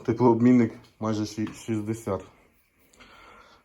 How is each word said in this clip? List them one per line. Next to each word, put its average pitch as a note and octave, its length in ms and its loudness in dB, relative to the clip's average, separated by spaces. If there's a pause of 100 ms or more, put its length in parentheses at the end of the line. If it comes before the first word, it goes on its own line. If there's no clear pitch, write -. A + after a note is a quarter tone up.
теплообмінник A#2 680 4 (280)
майже G#2+ 220 -4
ші-, G#2 320 -8
шістдесят. G#2+ 720 -8 (1400)